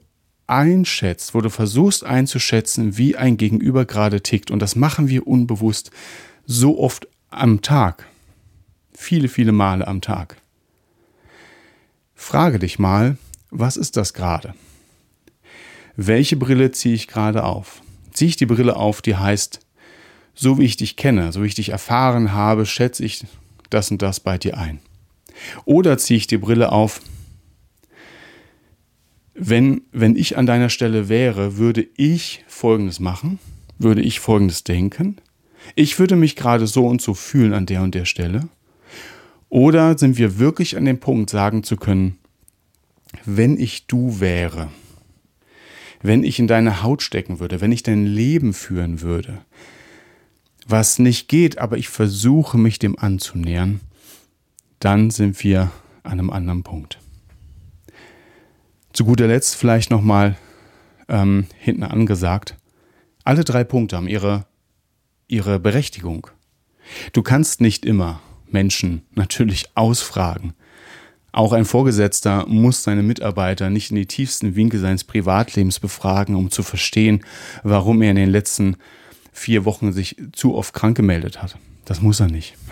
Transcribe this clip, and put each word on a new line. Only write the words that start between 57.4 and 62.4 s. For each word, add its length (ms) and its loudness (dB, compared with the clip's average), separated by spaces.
Zu 120 0
guter 220 4
Letzt 300 2
vielleicht 340 2
nochmal, 460 2
ähm, 380 2
hinten 260 -2
angesagt, 720 0